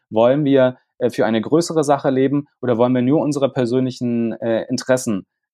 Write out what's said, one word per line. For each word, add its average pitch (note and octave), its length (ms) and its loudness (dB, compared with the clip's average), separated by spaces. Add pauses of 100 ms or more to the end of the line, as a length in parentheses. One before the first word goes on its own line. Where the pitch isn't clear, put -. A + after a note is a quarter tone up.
wollen B2 360 2
wir, C3 340 2 (200)
äh, A#2+ 120 -2
für A2 160 -2
eine A2+ 140 0
größere D#3+ 420 0
Sache C#3 280 0
leben C3+ 360 0 (160)
oder A#2+ 160 0
wollen B2 160 2
wir B2 80 2
nur C#3 200 2
unsere C3+ 300 -2
persönlichen, A#2+ 840 -2
äh, A2+ 340 -2
Interessen, A#2+ 580 -2 (280)